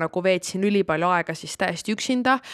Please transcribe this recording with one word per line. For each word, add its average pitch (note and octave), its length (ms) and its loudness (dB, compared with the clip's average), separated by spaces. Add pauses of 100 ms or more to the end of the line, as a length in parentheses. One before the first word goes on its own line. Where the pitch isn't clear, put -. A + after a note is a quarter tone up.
nagu, F3 180 -2
veetsin F#3 460 2
ülipalju F3+ 480 2
aega E3 180 -2
siis - 240 -12
täiesti F#3 380 -2
üksinda B3+ 420 0 (160)